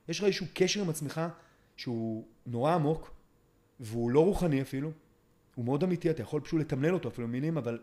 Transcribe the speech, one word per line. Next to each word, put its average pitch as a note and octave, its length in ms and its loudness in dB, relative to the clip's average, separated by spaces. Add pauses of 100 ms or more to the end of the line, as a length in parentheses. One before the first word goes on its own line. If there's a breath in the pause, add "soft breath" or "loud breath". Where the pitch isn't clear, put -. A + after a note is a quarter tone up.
יש E3 120 -4
לך G3+ 60 -2
איזשהו F#3+ 280 2
קשר F#3 280 2
עם F3 80 0
עצמך D#3 320 -4 (540 loud breath)
שהוא A2+ 520 -4 (180)
נורא B2 280 2
עמוק, D#3 380 0 (680)
והוא A#2 320 -2
לא D3+ 140 8
רוחני F3 360 2
אפילו, C#3 300 -4 (640)
הוא A#2+ 100 -4
מאוד C#3+ 180 0
אמיתי, F3 260 2
אתה D#3 120 0
יכול D3 200 -4
פשוט D#3+ 180 0
לתמלל D3+ 340 0
אותו D3 160 -2
אפילו A#2 180 -6
מילים, D3 300 -2
אבל A#2 260 -2